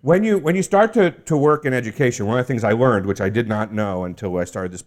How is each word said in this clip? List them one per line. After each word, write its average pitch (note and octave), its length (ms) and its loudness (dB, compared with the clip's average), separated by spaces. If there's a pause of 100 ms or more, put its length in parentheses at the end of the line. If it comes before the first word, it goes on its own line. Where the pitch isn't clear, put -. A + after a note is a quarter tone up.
when F3+ 240 2
you, G#3+ 140 2
when D#3+ 180 0
you F#3+ 60 0
start G#3+ 320 2
to, F#3+ 160 4
to - 260 -4
work D3 280 2
in C3 80 0
education, B2 540 -2
one A#2 120 0
of B2 80 -2
the - 20 -18
things A#2 160 -4
I G#2+ 80 2
learned, A2+ 340 2
which G2 140 -4
I F#2+ 80 0
did A2 200 -2
not G#2+ 240 -4
know G2 320 -4
until F2+ 340 -8
I F2+ 60 -2
started F#2 280 -8
this F2+ 140 -16